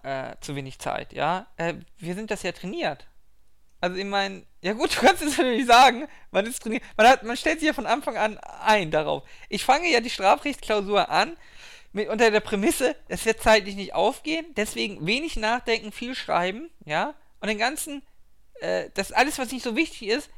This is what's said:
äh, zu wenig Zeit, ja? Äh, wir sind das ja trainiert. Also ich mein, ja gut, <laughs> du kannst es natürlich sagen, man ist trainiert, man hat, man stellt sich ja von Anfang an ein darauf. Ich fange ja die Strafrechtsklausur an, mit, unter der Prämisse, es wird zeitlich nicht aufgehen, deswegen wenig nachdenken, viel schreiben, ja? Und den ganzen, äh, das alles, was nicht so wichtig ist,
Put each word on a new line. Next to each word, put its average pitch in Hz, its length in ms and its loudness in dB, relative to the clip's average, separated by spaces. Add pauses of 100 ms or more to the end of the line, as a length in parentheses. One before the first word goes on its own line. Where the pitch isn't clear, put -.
äh, 131 380 -8
zu 143 140 -8
wenig 135 240 -10
Zeit, - 340 -6
ja? 175 320 -2 (120)
Äh, 165 180 -4 (240)
wir 175 160 -8
sind 214 160 -8
das 196 120 -4
ja 185 80 -4
trainiert. 185 540 -6 (760)
Also 180 160 -4
ich 196 80 -6
mein, 196 420 -4 (140)
ja 190 120 -2
gut, 277 220 0
<laughs> - 0 -
du - 100 -2
kannst 370 160 6
es 294 160 -2
natürlich 247 300 2
sagen, 247 400 8 (240)
man 196 160 2
ist - 160 -8
trainiert, 233 180 -4 (160)
man 220 100 8
hat, 254 160 8
man 233 140 -6
stellt 320 220 -2
sich 311 80 0
ja 294 60 2
von 233 120 -6
Anfang 247 320 0
an 214 220 -2
ein 202 500 0
darauf. 151 340 0 (260)
Ich - 160 -4
fange 330 260 4
ja 240 80 4
die 233 100 -2
Strafrechtsklausur 202 1000 0
an, 220 260 0 (560)
mit, 208 180 -4
unter 220 220 4
der 214 80 4
Prämisse, 214 560 0 (140)
es - 180 -6
wird 220 160 0
zeitlich 202 320 4
nicht 196 180 -8
aufgehen, 302 540 -2 (100)
deswegen 208 480 -4
wenig 277 300 -2
nachdenken, 220 560 -2
viel 247 240 -10
schreiben, 214 560 -4 (120)
ja? 180 300 -2 (280)
Und 196 80 -4
den 214 100 -4
ganzen, 277 420 -4 (600)
äh, 180 340 -2
das 196 160 -4
alles, 277 260 2
was 247 140 -6
nicht 254 100 -8
so 226 140 -4
wichtig - 320 -2
ist, 254 300 -2